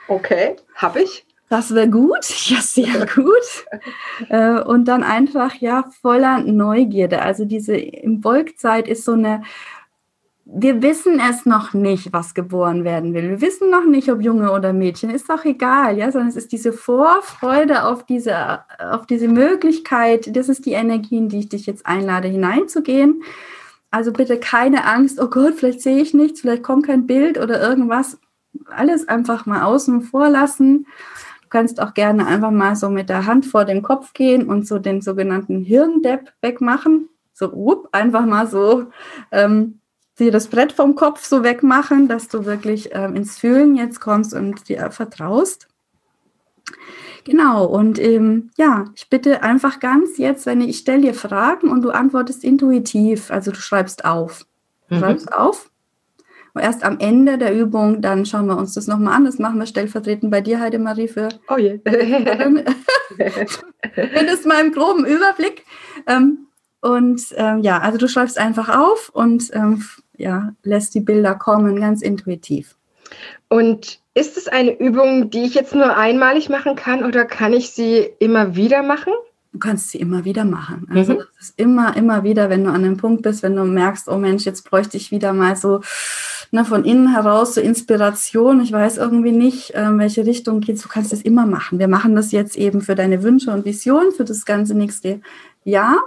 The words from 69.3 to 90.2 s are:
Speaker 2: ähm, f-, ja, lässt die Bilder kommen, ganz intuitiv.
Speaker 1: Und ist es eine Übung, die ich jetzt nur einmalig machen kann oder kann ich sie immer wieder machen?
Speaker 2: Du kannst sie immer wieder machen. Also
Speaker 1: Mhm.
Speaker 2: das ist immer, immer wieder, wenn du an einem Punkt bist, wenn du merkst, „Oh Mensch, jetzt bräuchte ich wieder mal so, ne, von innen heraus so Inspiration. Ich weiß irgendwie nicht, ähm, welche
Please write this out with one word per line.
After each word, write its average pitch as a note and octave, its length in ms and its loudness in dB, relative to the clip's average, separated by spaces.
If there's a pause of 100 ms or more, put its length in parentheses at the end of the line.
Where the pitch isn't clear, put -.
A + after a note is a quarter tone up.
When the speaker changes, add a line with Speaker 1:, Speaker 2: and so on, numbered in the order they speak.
Speaker 2:
ähm, G#3+ 260 0
f-, - 220 -16 (160)
ja, F#3+ 360 -6 (100)
lässt G#3 320 -2
die G#3+ 40 2
Bilder G#3 360 2
kommen, G#3 440 2
ganz G#3+ 220 0
intuitiv. F3+ 760 -6 (720)
Speaker 1:
Und A3+ 500 0 (140)
ist D4+ 240 -2
es - 100 -10
eine B3 320 0
Übung, B3+ 500 2
die A#3 140 -4
ich B3 120 -4
jetzt C4+ 180 0
nur C#4 240 2
einmalig C4 520 2
machen C#4 260 -2
kann B3+ 280 -4
oder A#3+ 220 0
kann A3+ 280 -2
ich B3 180 -2
sie A3+ 360 0 (120)
immer G#3+ 360 2
wieder B3+ 280 2
machen? D4 300 -2 (400)
Speaker 2:
Du - 60 -14
kannst G3 320 -4
sie - 80 -12
immer F3 260 -4
wieder G#3 200 -2
machen. E3+ 460 -6
Also F#3+ 220 2
Speaker 1:
Mhm. G4+ 60 0
Speaker 2:
das - 80 -12 (120)
ist - 200 -12
immer, A#3+ 360 2
immer A3 280 2
wieder, G#3 260 2
wenn F#3+ 140 2
du F#3+ 80 0
an F3+ 120 0
einem F#3+ 140 2
Punkt A3+ 240 0
bist, G#3+ 220 -2
wenn G3 120 0
du F#3+ 80 0
merkst, F#3+ 460 -2
„Oh G3 80 -2
Mensch, G3 280 0
jetzt F#3+ 240 -8
bräuchte G3+ 280 0
ich - 140 -10
wieder G3+ 200 -2
mal F#3+ 240 0
so, G3 260 0 (680)
ne, A3+ 140 2
von A3 200 0
innen B3+ 280 4
heraus A3 400 2
so - 80 0
Inspiration. A3+ 1000 2
Ich A3 100 -2
weiß G#3+ 260 0
irgendwie A#3 340 2
nicht, B3+ 440 2
ähm, G#3+ 240 2
welche G#3+ 260 0